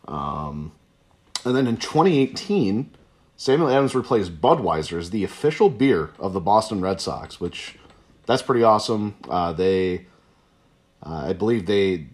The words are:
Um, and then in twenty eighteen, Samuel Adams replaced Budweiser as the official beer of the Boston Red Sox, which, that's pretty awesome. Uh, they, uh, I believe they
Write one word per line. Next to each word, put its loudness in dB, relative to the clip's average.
Um, -8
and 2
then 2
in 0
twenty 2
eighteen, 0
Samuel 2
Adams 2
replaced 0
Budweiser 2
as -8
the -2
official 2
beer 2
of -6
the -2
Boston 2
Red -2
Sox, -10
which, -10
that's 0
pretty 2
awesome. 2
Uh, -2
they, 0
uh, -8
I -2
believe -2
they 0